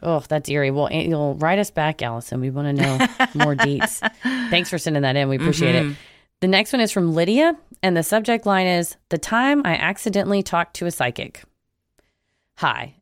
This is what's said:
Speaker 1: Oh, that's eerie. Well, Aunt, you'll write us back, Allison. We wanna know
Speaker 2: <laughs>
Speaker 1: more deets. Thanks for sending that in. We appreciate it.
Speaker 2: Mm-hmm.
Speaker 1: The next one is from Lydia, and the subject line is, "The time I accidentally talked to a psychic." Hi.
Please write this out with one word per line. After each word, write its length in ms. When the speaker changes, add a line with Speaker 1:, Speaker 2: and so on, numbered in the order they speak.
Speaker 1:
Oh, 240
that's 200
eerie. 220
Well, 160
Aunt, 220
you'll 260
write 240
us 140
back, 300
Allison. 380
We 100
wanna 240
know 240
Speaker 2:
<laughs> 360
Speaker 1:
more 220
deets. 440
Thanks 200
for 80
sending 240
that 140
in. 120
We 80
appreciate 380
it. 80
Speaker 2:
Mm-hmm. 100
Speaker 1:
The 80
next 240
one 80
is 120
from 200
Lydia, 440
and 140
the 80
subject 420
line 220
is, 280
"The 100
time 460
I 120
accidentally 680
talked 320
to 100
a 60
psychic." 500
Hi. 440